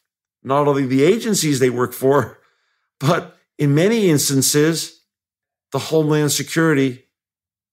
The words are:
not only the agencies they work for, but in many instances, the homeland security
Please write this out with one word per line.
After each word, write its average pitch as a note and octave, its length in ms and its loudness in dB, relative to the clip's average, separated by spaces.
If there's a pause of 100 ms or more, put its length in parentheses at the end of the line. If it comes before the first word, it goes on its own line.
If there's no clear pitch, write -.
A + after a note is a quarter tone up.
(420)
not C#3 240 0
only C#3 200 0
the C3 160 2
agencies F3+ 560 0
they B2+ 120 2
work A#2+ 220 -2
for, C3 460 0 (600)
but D#3 380 -2 (220)
in C#3+ 160 2
many G3+ 340 2
instances, D3 920 -2 (680)
the C#3 60 -6
homeland D3+ 540 0
security C#3 720 -2 (680)